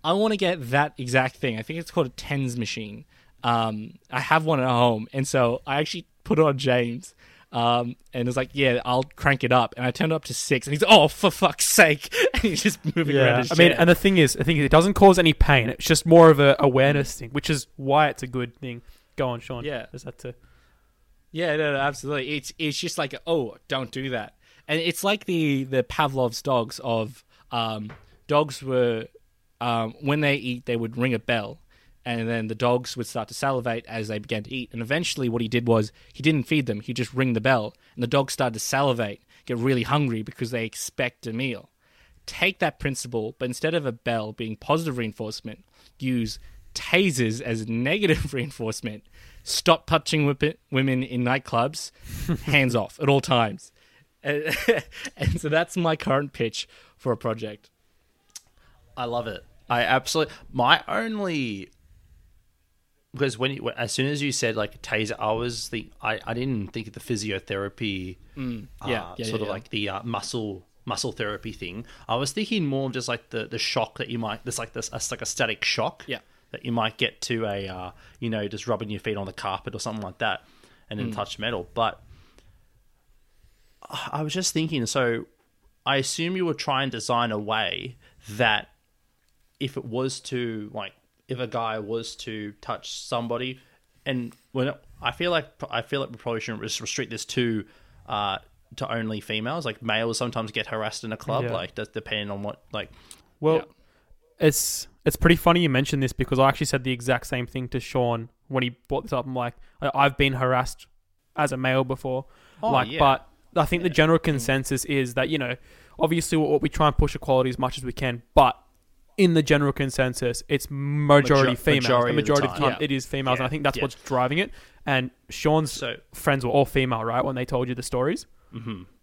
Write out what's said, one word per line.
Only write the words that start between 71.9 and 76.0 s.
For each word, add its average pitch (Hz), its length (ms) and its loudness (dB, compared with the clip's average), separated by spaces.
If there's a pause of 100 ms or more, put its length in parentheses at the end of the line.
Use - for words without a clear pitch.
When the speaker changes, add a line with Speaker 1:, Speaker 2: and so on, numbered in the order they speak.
Speaker 3:
I 113 80 0
was 135 160 -2
thinking 208 340 -2
more 135 220 -2
of 123 60 -6
just, 127 140 -6
like, 120 220 -8
the, 110 160 -6
the 117 120 -8
shock - 400 -2
that 120 120 -8
you 120 80 -6
might, 107 260 -8
there's, 127 140 -8
like, 113 140 -10
this, - 200 -8
it's 117 200 -8
like - 100 -10
a - 40 -8
static 110 380 -4
shock - 420 -4